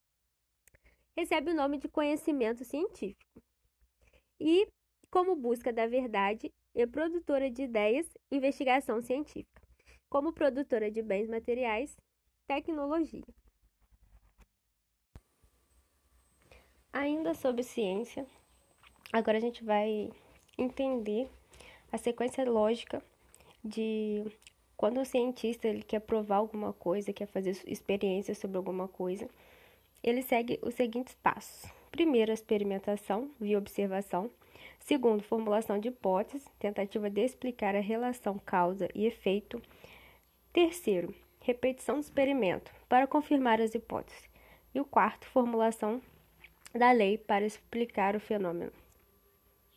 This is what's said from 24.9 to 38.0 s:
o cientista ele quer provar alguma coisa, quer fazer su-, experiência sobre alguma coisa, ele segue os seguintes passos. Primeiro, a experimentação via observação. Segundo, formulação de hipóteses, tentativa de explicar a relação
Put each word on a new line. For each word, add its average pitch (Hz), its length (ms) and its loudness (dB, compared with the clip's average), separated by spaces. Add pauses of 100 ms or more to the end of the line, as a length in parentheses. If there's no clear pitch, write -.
o 269 40 -2
cientista 247 640 0
ele 214 160 -2
quer 214 180 -4
provar 214 360 0
alguma 208 360 -2
coisa, 202 400 -2
quer 202 140 -6
fazer 190 280 -2
su-, - 140 -12
experiência 196 680 -2
sobre 190 220 -6
alguma 185 300 -4
coisa, 190 420 -4 (760)
ele 240 200 2
segue 240 400 0
os 240 120 -4
seguintes 247 400 -2
passos. - 560 -4 (200)
Primeiro, 247 400 4
a 220 40 2
experimentação 208 960 -2 (100)
via 208 180 2
observação. 202 720 -2 (480)
Segundo, 233 440 2
formulação 220 560 0
de 208 100 -2
hipóteses, 214 600 -2 (100)
tentativa 208 520 -2
de 202 120 0
explicar 240 520 -2
a 202 60 2
relação 220 580 -2